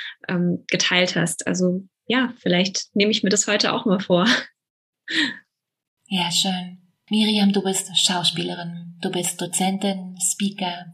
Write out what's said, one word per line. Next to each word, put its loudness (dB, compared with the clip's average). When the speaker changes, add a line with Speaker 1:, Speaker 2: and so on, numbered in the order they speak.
Speaker 1:
ähm, 0
geteilt 2
hast. -2
Also 0
ja, 0
vielleicht 0
nehme 4
ich 0
mir 4
das 2
heute 2
auch -2
mal 4
vor. 4
Speaker 2:
Ja, -2
schön. -2
Miriam, 4
du 2
bist -2
Schauspielerin, -2
du -4
bist -4
Dozentin, -2
Speaker, -4